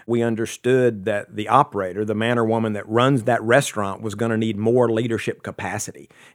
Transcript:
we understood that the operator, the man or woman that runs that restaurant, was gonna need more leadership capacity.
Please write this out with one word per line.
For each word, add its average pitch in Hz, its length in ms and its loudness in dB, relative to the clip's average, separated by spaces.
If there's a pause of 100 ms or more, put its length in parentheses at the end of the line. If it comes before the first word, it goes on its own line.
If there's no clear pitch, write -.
we 117 140 0
understood 117 840 0
that 104 320 -4
the 104 120 -6
operator, 101 560 2
the 107 120 -4
man 117 200 0
or 117 80 2
woman 110 280 0
that 101 160 -8
runs 123 360 4
that 117 180 2
restaurant, 107 600 0
was 104 140 -8
gonna 113 220 0
need 110 180 -2
more 117 340 2
leadership 113 540 -2
capacity. 95 640 -10 (260)